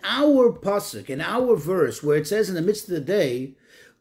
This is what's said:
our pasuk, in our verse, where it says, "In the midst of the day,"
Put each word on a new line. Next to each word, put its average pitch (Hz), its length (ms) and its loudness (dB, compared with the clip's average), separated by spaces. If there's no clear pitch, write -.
our 254 480 4
pasuk, 196 560 -6
in 139 140 -6
our 226 340 2
verse, 151 460 0
where 147 160 2
it 156 80 -4
says, 202 240 -2
"In 185 40 -6
the 165 60 -2
midst 208 240 0
of 180 100 -6
the 156 60 -2
day," 135 560 -2